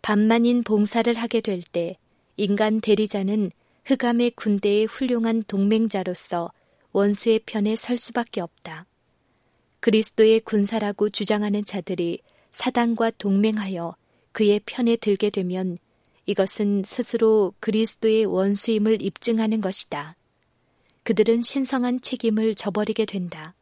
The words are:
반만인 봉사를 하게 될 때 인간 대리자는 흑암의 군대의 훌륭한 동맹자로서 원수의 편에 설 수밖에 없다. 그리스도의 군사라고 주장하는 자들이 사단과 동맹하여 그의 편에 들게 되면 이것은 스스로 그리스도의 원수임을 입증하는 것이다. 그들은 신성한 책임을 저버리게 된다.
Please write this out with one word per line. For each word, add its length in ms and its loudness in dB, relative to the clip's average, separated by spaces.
반만인 600 4
봉사를 520 2
하게 260 -2
될 220 -4
때 340 -6
인간 440 0
대리자는 720 0
흑암의 440 2
군대의 560 0
훌륭한 600 -2
동맹자로서 1040 -2
원수의 520 2
편에 320 -2
설 220 -4
수밖에 420 -4
없다. 460 -14
그리스도의 600 4
군사라고 680 -2
주장하는 540 -2
자들이 560 -6
사단과 580 0
동맹하여 840 0
그의 320 4
편에 320 0
들게 320 0
되면 480 -4
이것은 600 0
스스로 760 2
그리스도의 640 0
원수임을 800 0
입증하는 580 0
것이다. 560 -4
그들은 400 2
신성한 580 0
책임을 540 0
저버리게 500 -2
된다. 580 -8